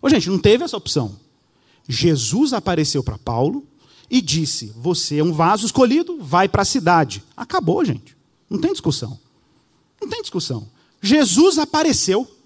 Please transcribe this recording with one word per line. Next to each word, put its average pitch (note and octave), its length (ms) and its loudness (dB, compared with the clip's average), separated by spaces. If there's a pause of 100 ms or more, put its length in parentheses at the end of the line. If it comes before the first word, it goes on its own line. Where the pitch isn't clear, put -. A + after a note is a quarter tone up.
Ô, C4+ 80 0
gente, F#3 200 2
não F#3+ 80 0
teve A3+ 260 4
essa D4 140 -8
opção. A2+ 420 -6 (680)
Jesus D#3 640 0
apareceu D#3+ 500 -2
pra G#2+ 140 -6
Paulo C#3 480 -2 (440)
e B3+ 120 2
disse: C#3+ 560 -4
"Você D3 400 -2
é D3+ 60 2
um E3+ 100 0
vaso F#3+ 320 2
escolhido, D4+ 560 0
vai F3 260 2
pra G3+ 160 0
cidade." E3 600 2 (120)
Acabou, E4 480 -2
gente. - 320 -6 (320)
Não - 120 -6
tem E4 120 0
discussão. - 480 -6 (800)
Não G4+ 80 -10
tem A4+ 140 -8
discussão. A#2 460 -8 (380)
Jesus C#4+ 540 4
apareceu. C#4+ 680 0 (180)